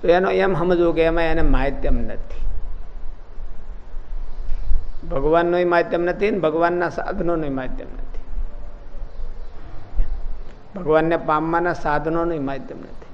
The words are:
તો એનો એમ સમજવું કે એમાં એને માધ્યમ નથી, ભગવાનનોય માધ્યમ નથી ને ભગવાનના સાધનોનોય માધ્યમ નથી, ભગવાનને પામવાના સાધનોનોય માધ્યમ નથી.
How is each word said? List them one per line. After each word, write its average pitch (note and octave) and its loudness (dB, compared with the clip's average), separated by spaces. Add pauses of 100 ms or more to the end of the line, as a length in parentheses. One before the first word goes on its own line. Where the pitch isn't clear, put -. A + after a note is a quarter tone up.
તો A3 -2
એનો F#3 4
એમ F#3+ 2
સમજવું E3+ 2
કે D#3+ 2
એમાં E3 2
એને D#3+ 4
માધ્યમ C3+ 4
નથી, - 0 (2750)
ભગવાનનોય E3+ 2
માધ્યમ F3 2
નથી F3+ 0
ને G3+ -2
ભગવાનના E3+ 0
સાધનોનોય E3+ -4
માધ્યમ C3 -6
નથી, - -8 (2750)
ભગવાનને D#3+ 2
પામવાના E3 -2
સાધનોનોય D#3 -2
માધ્યમ C#3 -8
નથી. - -12 (100)